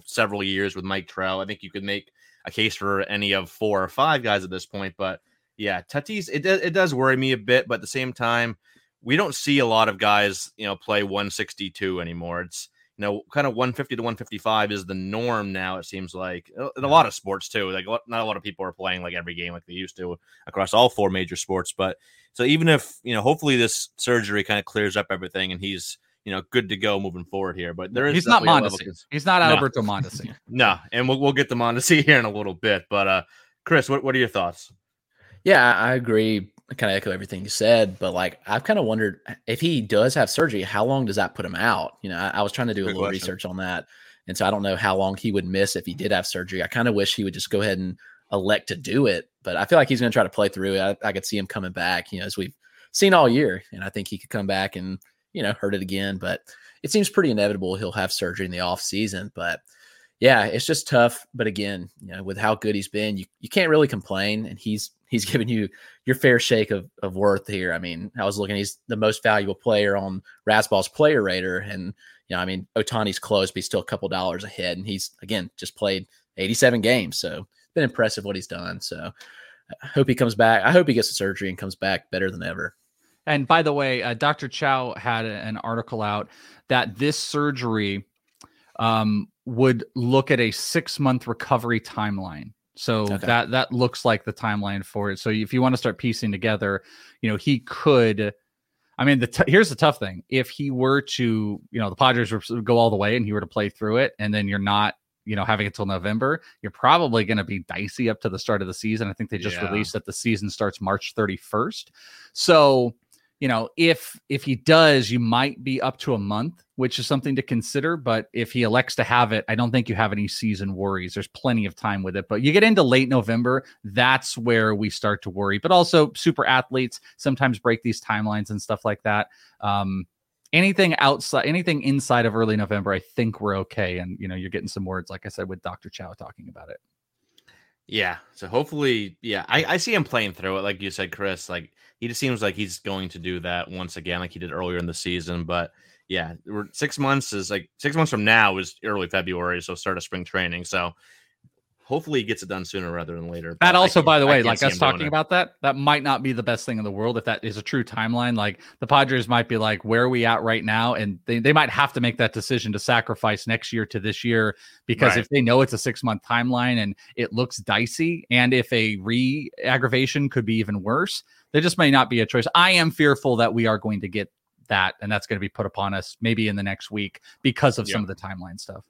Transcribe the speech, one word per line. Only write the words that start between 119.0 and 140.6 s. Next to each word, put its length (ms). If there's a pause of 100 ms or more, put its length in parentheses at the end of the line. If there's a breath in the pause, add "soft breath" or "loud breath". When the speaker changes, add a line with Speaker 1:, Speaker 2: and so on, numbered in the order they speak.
Speaker 2:
have 260
it, 160
I 80
don't 160
think 160
you 80
have 160
any 160
season 480
worries. 380
There's 160
plenty 360
of 80
time 300
with 140
it. 100
But 140
you 100
get 120
into 200
late 240
November, 560 (220 soft breath)
that's 520
where 380
we 140
start 320
to 80
worry. 280
But 140
also 460
super 280
athletes 540 (160 soft breath)
sometimes 440
break 220
these 200
timelines 480
and 120
stuff 220
like 200
that. 260 (320 soft breath)
Um, 440 (460)
anything 460
outside, 480
anything 380
inside 420
of 100
early 220
November, 340
I 80
think 400
we're 200
okay. 400
And, 200
you 80
know, 80
you're 140
getting 180
some 160
words, 260
like 160
I 40
said, 180
with 140
Doctor 280
Chow 220
talking 380
about 220
it. 100 (1080 soft breath)
Speaker 1:
Yeah. 300 (180)
So 120
hopefully, 760
yeah, 260
I, 180
I 120
see 180
him 80
playing 300
through 260
it. 20